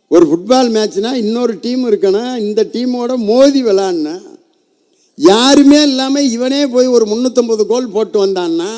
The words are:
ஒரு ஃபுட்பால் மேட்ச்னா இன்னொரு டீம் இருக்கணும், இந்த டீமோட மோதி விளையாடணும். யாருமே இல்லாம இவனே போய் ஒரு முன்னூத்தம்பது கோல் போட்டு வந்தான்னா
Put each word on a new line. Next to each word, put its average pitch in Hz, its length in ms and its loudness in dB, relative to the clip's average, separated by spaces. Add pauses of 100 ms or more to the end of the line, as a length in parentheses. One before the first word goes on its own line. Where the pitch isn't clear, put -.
ஒரு 170 180 6
ஃபுட்பால் 214 440 0
மேட்ச்னா 214 420 -2
இன்னொரு 233 480 -4
டீம் 247 300 -4
இருக்கணும், 208 460 -2
இந்த 214 360 -2
டீமோட 247 440 -4
மோதி 254 480 2
விளையாடணும். 185 580 -2 (920)
யாருமே 269 680 4
இல்லாம 269 400 -2
இவனே 262 440 -2
போய் 254 200 0
ஒரு 240 200 2
முன்னூத்தம்பது 226 600 -2
கோல் 240 220 -2
போட்டு 202 380 -2
வந்தான்னா 180 520 -4